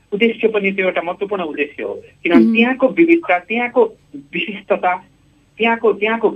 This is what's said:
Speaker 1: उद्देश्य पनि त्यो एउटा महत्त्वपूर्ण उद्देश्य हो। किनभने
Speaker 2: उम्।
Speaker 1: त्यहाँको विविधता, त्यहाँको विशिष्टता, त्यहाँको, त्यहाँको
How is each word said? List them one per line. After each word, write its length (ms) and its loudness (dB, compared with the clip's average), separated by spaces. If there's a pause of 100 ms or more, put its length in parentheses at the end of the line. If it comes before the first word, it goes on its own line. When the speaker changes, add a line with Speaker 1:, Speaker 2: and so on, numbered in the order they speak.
(140)
Speaker 1:
उद्देश्य 340 0
पनि 240 0
त्यो 140 -2
एउटा 160 -2
महत्त्वपूर्ण 420 -6
उद्देश्य 400 -8
हो। 180 -8 (220)
किनभने 220 6
Speaker 2:
उम्। 100 2
Speaker 1:
त्यहाँको 320 2
विविधता, 520 2
त्यहाँको 460 0 (300)
विशिष्टता, 800 -4 (600)
त्यहाँको, 360 2
त्यहाँको 420 -2